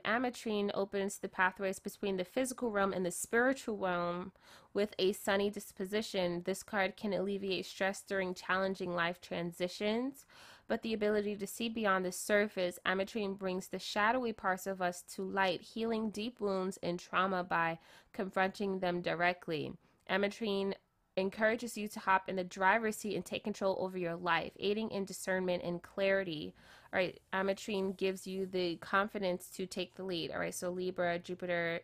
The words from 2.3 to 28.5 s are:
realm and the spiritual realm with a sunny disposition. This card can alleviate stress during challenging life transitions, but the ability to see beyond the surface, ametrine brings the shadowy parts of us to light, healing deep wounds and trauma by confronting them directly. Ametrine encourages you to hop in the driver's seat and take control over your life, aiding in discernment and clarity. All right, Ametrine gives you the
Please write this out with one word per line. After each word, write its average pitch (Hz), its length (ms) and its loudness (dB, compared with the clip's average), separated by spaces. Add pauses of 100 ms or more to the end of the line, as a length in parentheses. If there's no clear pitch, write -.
realm 196 240 2
and 185 100 0
the 175 60 2
spiritual 247 680 2
realm 180 560 0 (400)
with 202 260 2
a 190 140 4
sunny 202 380 2
disposition. 190 920 -2
This 190 180 -2
card 196 340 -2
can 208 160 -4
alleviate 190 540 -2
stress 196 340 -2
during 190 320 -2
challenging 185 600 -2
life 175 260 0
transitions, 185 1040 -2 (420)
but 226 140 0
the 226 140 -2
ability 208 420 2
to 196 100 -6
see 233 220 -4
beyond 196 380 2
the 185 60 -2
surface, 202 760 2
ametrine 196 520 0
brings 185 300 -2
the 185 100 -6
shadowy 226 540 2
parts 190 340 0
of 190 140 -2
us 180 220 0 (120)
to 196 80 -6
light, 190 380 2
healing 220 480 -2
deep 208 320 -4
wounds 190 420 0
and 175 160 0
trauma 180 460 0
by 165 340 0 (360)
confronting 190 640 0
them 175 240 0
directly. 170 720 0 (340)
Ametrine 196 640 0 (440)
encourages 220 600 2
you 208 120 -4
to 214 120 -10
hop 190 280 4
in 190 80 -2
the 185 80 0
driver's 208 520 4
seat 202 180 -4
and 180 100 -2
take - 200 -6
control 196 360 0
over 185 180 -2
your 170 180 -2
life, 170 420 0
aiding 208 320 0
in 196 140 -2
discernment 185 580 0
and 175 200 -4
clarity. 190 720 0 (380)
All 190 60 2
right, 180 200 0 (140)
Ametrine 196 640 0
gives 190 300 0
you 190 200 -2
the 180 300 0